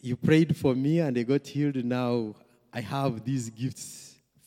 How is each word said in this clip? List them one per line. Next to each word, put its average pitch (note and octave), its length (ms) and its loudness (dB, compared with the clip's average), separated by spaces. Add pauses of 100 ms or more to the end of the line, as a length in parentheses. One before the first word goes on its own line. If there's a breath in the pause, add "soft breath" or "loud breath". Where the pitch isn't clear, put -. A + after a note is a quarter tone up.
you B2 160 -4
prayed D#3+ 400 4
for C3 180 2
me D3 240 2
and C#3+ 180 0
I A#2+ 60 2
got C3+ 240 0
healed, C#3+ 380 -2
now A#2+ 500 -2 (380)
I A#2+ 80 -6
have B2 420 -4
these B2+ 260 -4
gifts - 680 -10 (320)